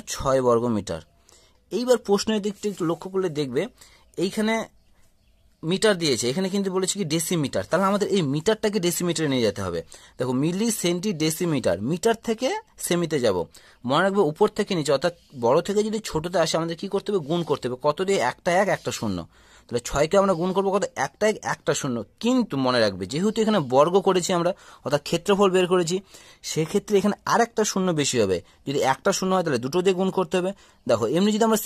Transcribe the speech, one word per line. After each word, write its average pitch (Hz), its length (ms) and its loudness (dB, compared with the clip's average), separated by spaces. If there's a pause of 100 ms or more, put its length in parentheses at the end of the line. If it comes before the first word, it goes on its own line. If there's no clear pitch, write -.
ছয় 135 420 -2
বর্গ 120 240 4
মিটার। 101 360 -4 (720)
এইবার 240 260 2
প্রশ্নের 208 440 0
দিকটা 208 260 -6
একটু 185 160 -6
লক্ষ্য 165 260 -2
করলে 185 180 -2
দেখবে, 143 340 -2 (540)
এইখানে 214 380 -2 (1080)
মিটার 190 360 2
দিয়েছে, 139 320 0
এখানে 185 180 0
কিন্তু 196 220 -2
বলেছে 185 280 -2
কি 202 60 -2
ডেসিমিটার, 151 600 -2
তাহলে 190 220 0
আমাদের 202 220 0
এই 190 140 2
মিটারটাকে 202 580 0
ডেসিমিটারে 170 480 -2
নিয়ে 127 180 0
যেতে 101 160 -2
হবে। 85 180 -4 (380)
দেখো, 127 140 -2
মিলি, 175 380 0
সেন্টি, 180 420 -2
ডেসিমিটার, 156 720 0
মিটার 180 420 0
থেকে 233 240 -2 (280)
সেমিতে 170 440 -2
যাব। 104 160 2 (480)
মনে 143 180 2
রাখবে, 196 200 2 (100)
উপর 208 160 2
থেকে 202 260 -4
নিচে, 147 180 0
অর্থাৎ 170 220 0 (260)
বড় 120 200 4
থেকে 202 220 0
যদি 220 180 -2
ছোটতে 175 380 -6
আসে, 160 180 2
আমাদের 165 200 -4
কি 202 120 -8
করতে 190 200 -4
হবে? 202 180 0
গুণ 170 160 0
করতে 143 240 -2
হবে। 127 160 -6
কত 147 200 0
দিয়ে? 196 160 0
একটা 131 340 -2
এক, 190 160 2
একটা 143 240 -2
শূন্য। 98 260 -4 (520)
তাহলে 117 140 -4
ছয়কে 160 340 0
আমরা 196 160 4
গুণ 175 180 -2
করবো 196 200 0
কত? 196 120 0 (120)
একটা 139 320 -4
এক, 220 140 0
একটা 147 320 -2
শূন্য। 127 220 -4 (240)
কিন্তু 226 360 0
মনে 127 240 2
রাখবে, 98 260 0
যেহেতু 185 360 -2
এখানে 214 160 2 (160)
বর্গ 156 260 6
করেছি 185 320 2
আমরা, 170 180 0 (340)
অর্থাৎ 147 180 0
ক্ষেত্রফল 196 480 2
বের 180 160 2
করেছি, 180 300 2 (460)
সেক্ষেত্রে 196 560 -2
এখানে 202 260 0
আর 185 160 2
একটা 233 240 0
শূন্য 185 280 -2
বেশি 143 280 0
হবে। 95 180 2 (280)
যদি 139 160 -2
একটা 131 300 0
শূন্য 185 220 -2
হয়, 180 100 2
তাহলে 135 200 -2
দুটো 143 200 -2
দিয়ে 190 160 2
গুণ 190 100 0
করতে 180 260 -2
হবে। 180 140 -2 (360)
দেখো, 113 200 2
এমনি 180 260 2
যদি 214 120 2
আমরা 220 220 2